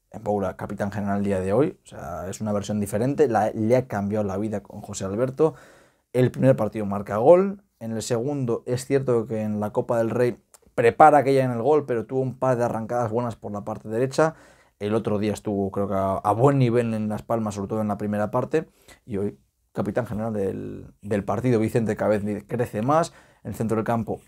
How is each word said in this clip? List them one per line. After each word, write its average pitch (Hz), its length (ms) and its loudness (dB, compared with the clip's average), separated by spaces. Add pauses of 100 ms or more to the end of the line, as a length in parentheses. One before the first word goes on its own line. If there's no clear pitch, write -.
(120)
Mboula, 104 460 -2
capitán 104 340 -6
general 101 280 -2
el 101 40 -2
día 101 160 0
de 95 140 -2
hoy, 147 320 0
o - 20 -20
sea, 85 400 -12
es 98 140 -10
una 107 100 -4
versión 104 300 -2
diferente, 127 480 0
la, 110 220 2
le 113 260 2
ha 127 100 0
cambiado 104 380 -2
la 95 120 -4
vida 104 240 -4
con - 200 -18
José 101 240 -10
Alberto. 131 480 0 (580)
El 123 200 4
primer 131 260 4
partido 107 280 -2
marca 101 320 -4
gol, 180 460 6 (160)
en 113 140 -8
el 113 80 -6
segundo 123 640 -2
es 123 200 -4
cierto 127 420 0
que 110 140 -4
en 107 200 -2
la 104 100 -4
Copa 123 260 -2
del 113 120 0
Rey 120 340 0 (320)
prepara 147 440 8
aquella 131 260 4
en 127 60 0
el 117 100 -4
gol, 143 240 2
pero 117 200 -2
tuvo 131 140 -4
un 131 180 -4
par 131 200 0
de 117 80 0
arrancadas 117 460 -2
buenas 117 260 -4
por 104 160 -10
la 101 100 -8
parte 107 240 -10
derecha. 135 480 0 (440)
El 104 140 -2
otro 104 240 0
día 104 140 0
estuvo, 98 400 -2
creo 98 160 -2
que 101 60 -4
a, 98 220 0
a 104 180 0
buen 139 260 4
nivel 117 340 2
en 107 140 -2
Las 107 140 -4
Palmas, 110 340 -4
sobre 98 140 -6
todo 110 120 -2
en 107 60 -2
la 101 100 -4
primera 104 320 -2
parte, 127 380 -2 (380)
y 104 120 -6
hoy 101 220 -4 (320)
capitán 107 340 -4
general 107 280 -6
del, 101 680 -6
del 104 220 -2
partido. 113 360 2
Vicente 107 360 0
cada 101 140 0
vez 104 360 0
crece 117 360 -4
más, 156 320 0 (300)
en - 60 -10
el 98 60 -8
centro 110 200 -2
del 110 80 0
campo 113 440 -4